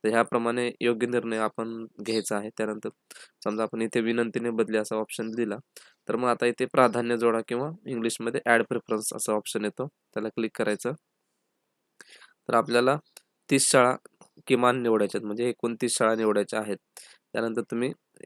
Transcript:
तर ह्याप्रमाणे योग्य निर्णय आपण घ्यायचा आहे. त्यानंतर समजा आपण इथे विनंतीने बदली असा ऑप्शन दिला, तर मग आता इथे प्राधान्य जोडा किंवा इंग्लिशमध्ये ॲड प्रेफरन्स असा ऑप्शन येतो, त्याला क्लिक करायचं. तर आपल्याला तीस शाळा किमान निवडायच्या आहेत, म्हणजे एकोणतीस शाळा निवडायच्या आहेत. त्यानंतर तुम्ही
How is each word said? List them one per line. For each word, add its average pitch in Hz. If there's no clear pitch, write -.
तर 107
ह्याप्रमाणे 117
योग्य 120
निर्णय 117
आपण 113
घ्यायचा 110
आहे. 104
त्यानंतर 110
समजा 107
आपण 113
इथे 113
विनंतीने 117
बदली 110
असा 107
ऑप्शन 113
दिला, 113
तर 110
मग 123
आता 120
इथे 120
प्राधान्य 120
जोडा 113
किंवा 127
इंग्लिशमध्ये 117
ॲड 117
प्रेफरन्स 110
असा 110
ऑप्शन 107
येतो, 127
त्याला -
क्लिक 110
करायचं. 107
तर 123
आपल्याला 120
तीस 135
शाळा 127
किमान 123
निवडायच्या 107
आहेत, 107
म्हणजे 117
एकोणतीस 117
शाळा 113
निवडायच्या 107
आहेत. 104
त्यानंतर 113
तुम्ही 120